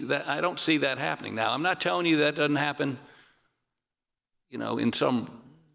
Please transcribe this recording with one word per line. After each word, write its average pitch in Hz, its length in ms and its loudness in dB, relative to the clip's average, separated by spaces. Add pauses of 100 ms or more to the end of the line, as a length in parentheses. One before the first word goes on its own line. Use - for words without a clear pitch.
that, 143 220 -2
I 147 120 -2
don't 170 200 -2
see 160 180 2
that 135 200 0
happening. 143 360 -6
Now, 110 180 0
I'm 139 100 -2
not 180 180 0
telling 175 260 0
you 160 120 4
that 147 180 4
doesn't 147 200 2
happen, 139 420 -2 (1500)
you 123 80 -10
know, 113 200 -2
in 113 140 2
some 127 380 2 (440)